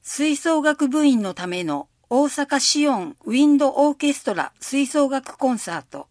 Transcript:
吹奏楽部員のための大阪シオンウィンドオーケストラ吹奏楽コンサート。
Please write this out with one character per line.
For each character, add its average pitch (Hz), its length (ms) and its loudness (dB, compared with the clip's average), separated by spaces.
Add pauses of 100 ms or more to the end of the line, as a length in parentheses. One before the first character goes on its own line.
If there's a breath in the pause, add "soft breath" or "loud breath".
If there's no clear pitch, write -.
吹 294 360 -2
奏 320 260 0
楽 302 260 0
部 302 160 0
員 247 180 4
の 190 120 -6
た 180 120 -8
め 180 180 -4
の 147 240 -4 (200)
大 262 160 2
阪 285 340 -2
シ 294 300 0
オ 254 80 2
ン 175 280 -8
ウ 214 100 -6
ィ 285 120 4
ン 285 120 6
ド 277 160 4
オ 294 180 4
ー - 20 -4
ケ 285 180 -2
ス - 100 -6
ト 208 120 -4
ラ 151 260 -4
吹 269 260 -2
奏 285 220 0
楽 262 280 -6
コ 262 160 0
ン 226 60 -2
サ 170 200 -8
ー 131 40 -10
ト。 - 280 -18